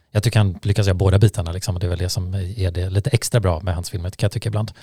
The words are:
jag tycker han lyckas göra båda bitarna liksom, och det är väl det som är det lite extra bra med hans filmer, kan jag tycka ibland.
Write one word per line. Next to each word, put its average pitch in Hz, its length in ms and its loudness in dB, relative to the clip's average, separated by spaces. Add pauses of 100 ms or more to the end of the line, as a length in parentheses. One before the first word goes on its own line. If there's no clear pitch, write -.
(100)
jag 107 120 0
tycker 113 160 2
han 98 240 2
lyckas 104 240 0
göra 95 80 4
båda 95 240 4
bitarna 98 340 2
liksom, 92 220 -4
och 92 60 -6
det 98 60 -2
är 87 40 -2
väl 87 80 -2
det 90 100 -2
som 92 260 -4
är 95 360 -2
det 90 200 -2
lite 101 200 0
extra - 300 0
bra 87 200 0
med 95 140 -2
hans 87 160 -6
filmer, 90 200 -6
kan - 160 -4
jag 101 60 -2
tycka - 160 -6
ibland. 107 240 -2 (100)